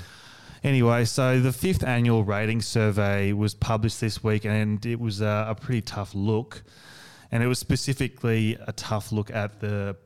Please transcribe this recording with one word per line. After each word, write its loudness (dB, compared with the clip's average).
Anyway, 4
so 2
the 4
fifth 0
annual 4
rating 0
survey 2
was 0
published 0
this -2
week, 0
and 0
it -2
was, -4
uh, 0
a -2
pretty -2
tough -8
look. -2
And 2
it 2
was 0
specifically -2
a -8
tough -6
look -2
at -6
the, -4